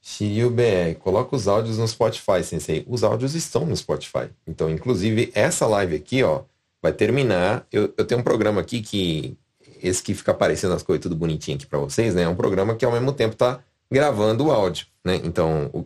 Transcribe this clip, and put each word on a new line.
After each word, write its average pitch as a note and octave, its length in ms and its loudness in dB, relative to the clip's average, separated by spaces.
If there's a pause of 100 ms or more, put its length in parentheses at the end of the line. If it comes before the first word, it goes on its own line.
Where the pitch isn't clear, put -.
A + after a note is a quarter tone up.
Shiryu G#2+ 440 0
B A#2 120 2
R, F2+ 320 2
coloca G#2+ 400 0
os G#2 120 -2
áudios A2 320 0
no A2+ 80 0
Spotify, G#2 560 0
sensei. - 440 -4
Os A#2+ 160 -2
áudios A2+ 300 0
estão E3 320 -2
no D#3+ 100 -2
Spotify. - 540 -6 (180)
Então, D#2+ 220 -4
inclusive, G#2+ 640 0
essa C3+ 340 2
live G2+ 280 2
aqui, B2 280 -2
ó, D2+ 200 0 (360)
vai D#2+ 140 2
terminar. G#2+ 800 2
Eu, G#2 260 0
eu G#2+ 80 0
tenho A#2+ 160 0
um - 20 -4
programa G#2 380 2
aqui D#2+ 200 -6
que, F2 540 -4 (460)
esse F2+ 220 0
que G#2 100 -4
fica - 180 -2
aparecendo F2+ 440 0
as D#2+ 80 -6
coisas D#2+ 180 0
tudo E2+ 140 -4
bonitinho D#2 420 -4
aqui C#2 80 -12
pra D2 140 -4
vocês, F#2 360 0
né? F2 60 4
É F2 80 2
um F#2 60 0
programa G2 400 0
que, A#2+ 100 0
ao A#2+ 60 2
mesmo B2 200 0
tempo, A2+ 240 0
tá B2 240 2 (320)
gravando B2+ 540 2
o D#3 60 4
áudio, G2 340 0 (180)
né? F2+ 200 0
Então, D#2+ 500 0
o, F2 120 -6